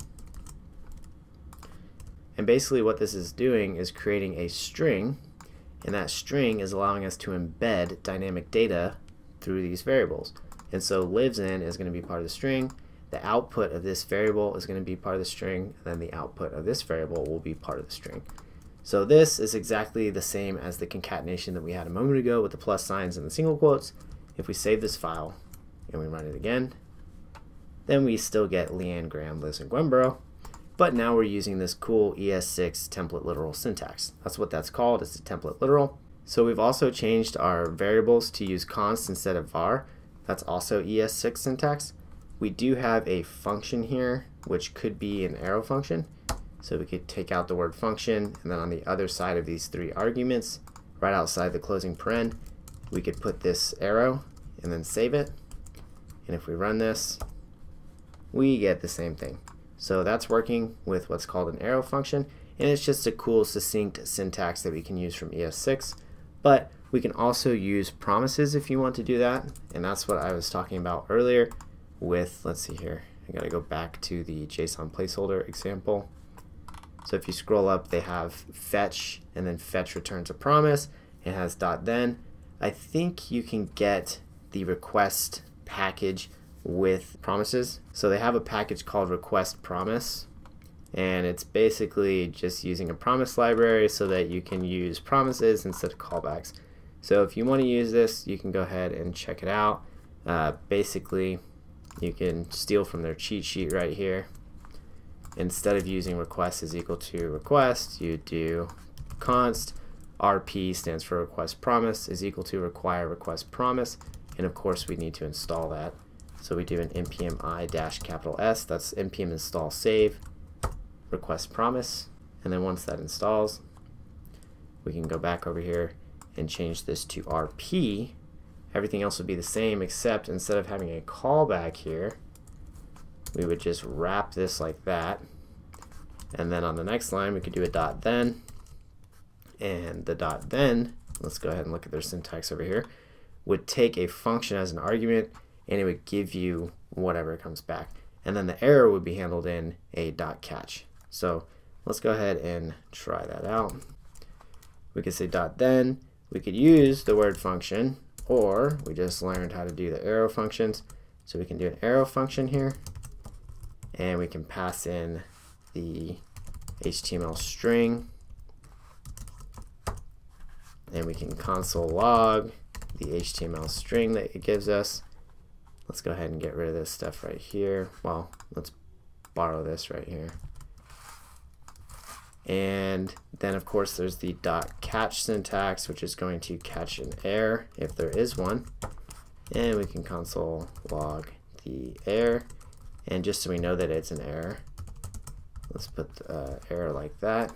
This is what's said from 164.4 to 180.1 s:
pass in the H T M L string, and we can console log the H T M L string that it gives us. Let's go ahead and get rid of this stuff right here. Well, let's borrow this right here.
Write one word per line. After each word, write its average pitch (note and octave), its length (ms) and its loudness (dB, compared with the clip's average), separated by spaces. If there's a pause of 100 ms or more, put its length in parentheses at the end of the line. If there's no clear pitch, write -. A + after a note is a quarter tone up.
pass F2+ 420 -4
in E2+ 360 -4 (520)
the E2+ 440 -6 (640)
H - 200 -2
T - 120 -2
M F2 60 0
L E2 140 -2
string, A#2 760 2 (2750)
and E2+ 140 -4
we E2 80 -4
can D#2+ 220 -6
console F2+ 520 0
log A2 640 6 (460)
the D#2 180 -2
H E2+ 180 -2
T E2+ 120 -4
M E2 100 -4
L D#2 140 -4
string A2+ 440 2
that G2+ 220 -2
it F#2 60 -10
gives G#2 260 2
us. G#2 360 2 (840)
Let's - 140 -10
go - 100 -2
ahead E2+ 200 -4
and D#2+ 100 -6
get D#2 140 -4
rid E2+ 120 -2
of D#2+ 60 -2
this D#2+ 160 -4
stuff - 340 -8
right D#2+ 140 -8
here. G2 520 -2 (120)
Well, E2+ 300 -4 (220)
let's - 180 -8 (640)
borrow D#2+ 280 0
this D#2+ 280 -6
right - 160 -8
here. E2 240 -8 (2250)